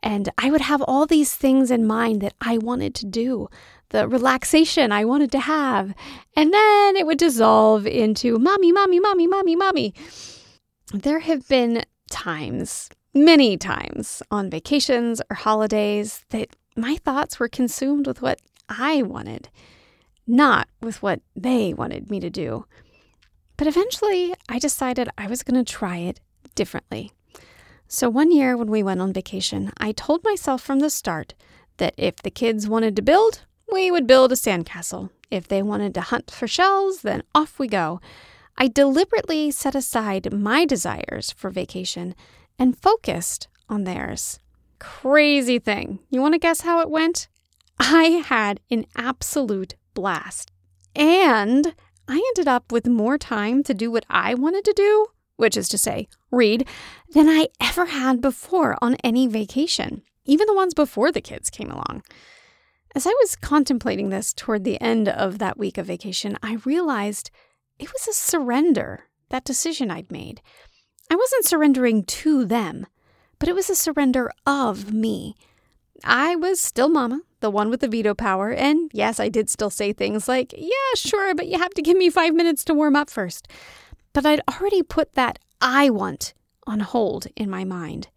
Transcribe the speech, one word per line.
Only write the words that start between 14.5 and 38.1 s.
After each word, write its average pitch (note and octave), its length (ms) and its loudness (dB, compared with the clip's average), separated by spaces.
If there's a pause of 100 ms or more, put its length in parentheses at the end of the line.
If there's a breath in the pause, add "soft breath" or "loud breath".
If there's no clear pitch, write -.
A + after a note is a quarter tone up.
or G3 80 -8
holidays G#3+ 920 0
that - 260 -8 (180)
my B3 220 -2
thoughts - 420 -4
were B3 100 -2
consumed C#4 560 -2
with C4 160 -6
what - 200 -2 (260)
I C#4 340 0
wanted, - 480 -8 (800 soft breath)
not B3 400 4 (140)
with A3+ 200 -10
what G3 200 -2 (160)
they A3 360 0
wanted - 360 -8
me G3+ 100 -6
to F3 100 -8
do. D3+ 360 -8 (920 soft breath)
But D4 100 0
eventually, F4+ 680 0 (140)
I A#3 100 -6
decided B3+ 600 -2
I G3+ 100 -10
was A#3+ 160 -8
gonna B3 220 0
try F3+ 320 -6
it F3 240 -8 (340)
differently. - 560 -8 (760 soft breath)
So - 200 0
one C#4+ 220 4
year C4 240 4
when A3+ 160 -2
we G#3+ 120 0
went F#3+ 180 -2
on F#3+ 100 -2
vacation, F#3+ 680 -6
I G#3+ 140 -4
told D#4 320 -2
myself E4 380 -2
from C4+ 180 0
the D4+ 100 2
start - 440 -6 (420 soft breath)
that - 220 -2
if F3+ 200 -2
the - 140 -8
kids A3 380 -2
wanted A3 260 0
to G#3 60 -2
build, G4 400 4 (280)
we F#4+ 220 0
would D#4+ 160 0
build C4 240 8
a C4 40 0
sandcastle. F3+ 760 -6 (200)
If F#3 200 -6
they G3 120 0
wanted G3+ 340 -4
to F3+ 60 -6
hunt - 300 -6
for - 160 -8
shells, F#4+ 540 0
then - 200 -6 (140)
off D4+ 240 0
we C4+ 80 -2
go. F3 320 -2 (580 loud breath)